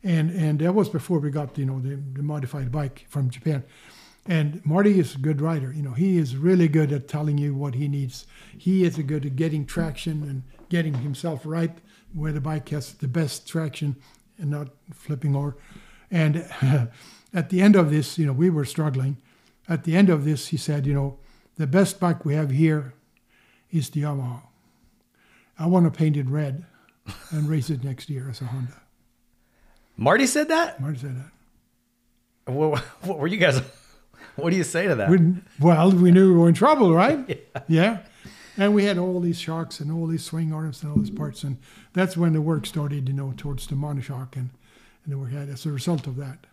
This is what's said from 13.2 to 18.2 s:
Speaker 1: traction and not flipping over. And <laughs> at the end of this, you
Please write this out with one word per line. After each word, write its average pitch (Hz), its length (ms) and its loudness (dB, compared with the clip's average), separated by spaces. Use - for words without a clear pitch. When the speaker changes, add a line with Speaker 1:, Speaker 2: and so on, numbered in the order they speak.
Speaker 1:
traction 151 480 -4
and 151 120 -4
not 147 180 -6
flipping 143 420 -4
over. 143 220 -4
And 160 340 2
<laughs> 131 280 4
at 170 160 -2
the 185 120 4
end 208 140 10
of 160 140 6
this, 151 280 -2
you 156 80 2